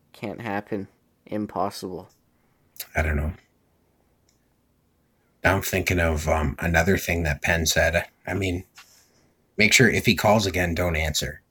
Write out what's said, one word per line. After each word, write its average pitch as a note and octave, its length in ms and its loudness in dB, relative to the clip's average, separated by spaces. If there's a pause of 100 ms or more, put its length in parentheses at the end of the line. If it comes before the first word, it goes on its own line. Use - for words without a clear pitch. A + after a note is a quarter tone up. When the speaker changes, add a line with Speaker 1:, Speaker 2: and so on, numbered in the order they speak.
(120)
Speaker 1:
Can't - 280 -12
happen. G#2 480 -6 (380)
Impossible. G2 840 -6 (880)
Speaker 2:
I D#2+ 60 0
don't D#2 140 -2
know. D2+ 160 -4 (2000)
Now F2+ 120 4
I'm F#2+ 60 -2
thinking F2+ 380 0
of, D#2+ 280 0
um, D#2 300 0
another E2+ 380 2
thing F2 280 -2
that D2 180 -2
Penn E2 240 0
said. E2 400 2 (200)
I F2+ 80 -4
mean, F#2 300 -4 (920)
make G#2+ 160 4
sure A#2+ 180 8
if F#2+ 160 0
he A2 80 6
calls G#2 320 4
again, F2+ 280 0
don't F2 220 0
answer - 540 -4